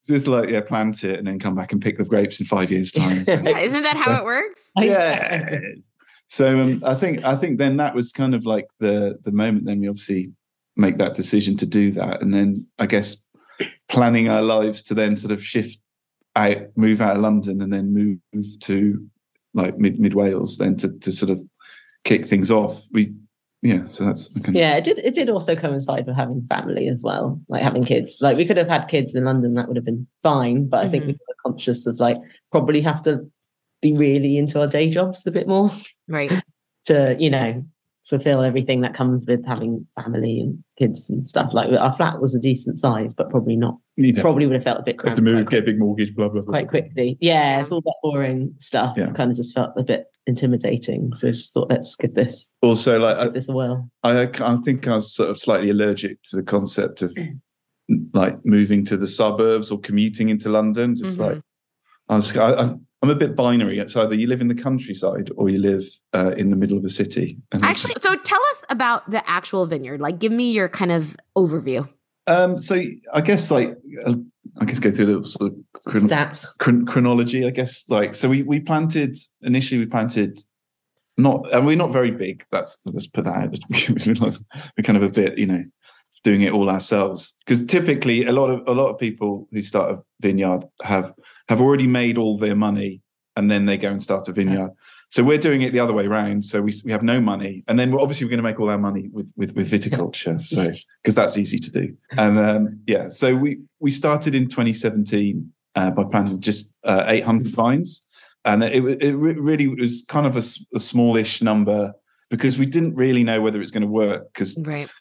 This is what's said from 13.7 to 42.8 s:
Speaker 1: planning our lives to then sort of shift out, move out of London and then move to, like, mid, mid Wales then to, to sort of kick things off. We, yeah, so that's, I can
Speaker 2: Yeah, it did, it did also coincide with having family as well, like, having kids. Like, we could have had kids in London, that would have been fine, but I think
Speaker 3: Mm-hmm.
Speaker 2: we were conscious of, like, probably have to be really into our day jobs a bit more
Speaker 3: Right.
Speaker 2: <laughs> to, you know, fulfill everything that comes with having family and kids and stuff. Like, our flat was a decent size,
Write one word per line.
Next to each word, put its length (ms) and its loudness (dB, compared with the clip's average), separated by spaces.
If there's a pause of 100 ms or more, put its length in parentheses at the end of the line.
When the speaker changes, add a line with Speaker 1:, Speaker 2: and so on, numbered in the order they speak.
Speaker 1:
planning 420 4
our 140 2
lives 400 0
to 100 -6
then 220 2
sort 160 -6
of 120 -4
shift 360 -4 (560)
out, 220 4 (180)
move 260 4
out 140 2
of 80 2
London 380 0
and 120 -4
then 220 0
move 640 -4
to, 440 0 (520)
like, 240 -2
mid, 200 2
mid 140 4
Wales 460 0
then 180 2
to, 120 -2 (100)
to 120 -4
sort 200 0
of 100 -2 (600)
kick 220 2
things 260 2
off. 400 2
We, 200 2 (500)
yeah, 240 2
so 200 -6
that's, 320 -4
I 20 -2
can 160 -2
Speaker 2:
Yeah, 220 4
it 60 0
did, 160 0
it 160 0
did 140 0
also 260 0
coincide 520 -4
with 80 -4
having 340 -4
family 380 -2
as 160 -4
well, 360 -4 (100)
like, 120 -4
having 220 0
kids. 380 -2
Like, 160 4
we 80 2
could 120 -4
have 120 0
had 180 0
kids 280 -2
in 100 0
London, 300 0
that 120 -2
would 100 -6
have 80 -6
been 220 -6 (160)
fine, 440 2
but 180 0
I 40 -2
think 140 -2
Speaker 3:
Mm-hmm. 80 -4
Speaker 2:
we 160 -6
were 80 -10 (160)
conscious 340 -4
of, 140 -4
like, 180 2 (340)
probably 300 2
have 220 -2
to 260 -2 (520)
be 120 4
really 440 4
into 240 0
our 60 2
day 220 2
jobs 380 -2
a 40 -4
bit 160 -2
more 220 4 (380)
Speaker 3:
Right. 340 -2 (220)
Speaker 2:
<laughs> 220 -20
to, 340 4
you 100 4
know, 340 0 (440)
fulfill 340 2
everything 400 0
that 140 -2
comes 320 0
with 180 0
having 400 -4 (160)
family 380 -2
and 240 -6 (160)
kids 300 -2
and 180 -4
stuff. 260 -2
Like, 180 2
our 220 4
flat 280 0
was 120 0
a 60 0
decent 400 -2
size, 340 0